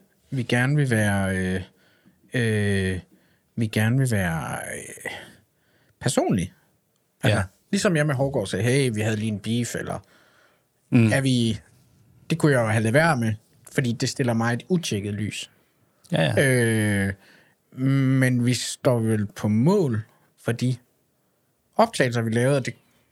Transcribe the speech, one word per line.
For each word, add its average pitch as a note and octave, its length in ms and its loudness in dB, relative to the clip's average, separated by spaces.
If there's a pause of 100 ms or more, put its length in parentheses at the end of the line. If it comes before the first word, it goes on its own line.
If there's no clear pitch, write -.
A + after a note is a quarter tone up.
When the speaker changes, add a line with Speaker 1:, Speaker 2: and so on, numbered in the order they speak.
(300)
Speaker 1:
vi C3+ 120 -4
gerne B2+ 340 0
vil C#3 140 0
være, G2+ 480 0
øh, F#2 240 -2 (720)
øh, G2+ 640 0 (580)
vi A#2 100 -2
gerne A2 320 0
vil C3 120 0
være, F#2 480 -2 (180)
øh, - 340 -14 (880)
personlige. B2 520 0 (680)
Altså, G#2+ 160 2
Speaker 2:
Ja. F#2+ 60 -2 (280)
Speaker 1:
ligesom G3 240 2
jeg D3 100 2
med D3 80 0
Hårgaard C3+ 320 -2
sagde, F#2+ 180 -2
"Hey, C3 300 2
vi G#2+ 60 -2
havde A2 160 -2
lige G#2+ 120 -2
en G#2 100 -2
beef," A#2 360 -4
eller - 240 -6 (920)
Speaker 2:
Mm. A2+ 220 6
Speaker 1:
er C#3 80 2
vi, A#2+ 400 0 (720)
det E3 80 -2
kunne D3+ 140 4
jeg - 80 4
jo A2 60 2
have A2 160 2
ladet A2 120 2
være D#3 220 4
med, A2+ 180 -2 (380)
fordi A#2+ 200 0
det A#2+ 160 -4
stiller A#2+ 240 -2
mig A2+ 220 0
et A#2 140 -6
utjekket G#2 460 -2
lys. - 360 -8 (640)
Speaker 2:
Ja, D#3+ 100 2
ja. C3+ 320 2
Speaker 1:
Øh, G#2+ 580 2 (680)
men C3 640 2
vi B2 80 2
står - 440 0
vel A2 280 0
på - 220 -4
mål B2 540 2 (420)
for - 80 0
de B2 240 -4 (1000)
optagelser, B2+ 460 2
vi A2+ 80 -4
lavede, A#2+ 260 2
og B2+ 100 -4
det A#2 80 -10 (380)